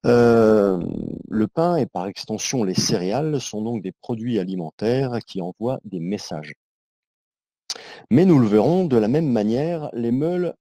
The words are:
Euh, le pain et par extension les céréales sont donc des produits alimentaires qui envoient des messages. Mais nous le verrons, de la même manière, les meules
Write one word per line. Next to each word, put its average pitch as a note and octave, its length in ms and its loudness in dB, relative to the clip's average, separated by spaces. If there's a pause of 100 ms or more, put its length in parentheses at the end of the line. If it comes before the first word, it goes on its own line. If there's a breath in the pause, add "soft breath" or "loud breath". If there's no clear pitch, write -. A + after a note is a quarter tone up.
Euh, A2 800 6 (440)
le G#2+ 180 -2
pain E3+ 300 0
et C3 100 0
par F#2 220 -8
extension A2 560 -6
les F#2 100 -2
céréales A#2+ 640 -2
sont G#2+ 220 -8
donc A2+ 180 -4
des F#2 120 -8
produits A2+ 480 -4
alimentaires G#2+ 840 -2
qui - 160 -10
envoient G#2 440 -6
des F#2 160 -8
messages. E2 540 -8 (1600 loud breath)
Mais D3 140 6
nous E3 160 6
le A2 80 4
verrons, C#3 380 2
de B2+ 100 2
la G#2+ 100 4
même D3 240 0
manière, B2+ 640 -2
les A#2 180 -4
meules E3+ 500 -2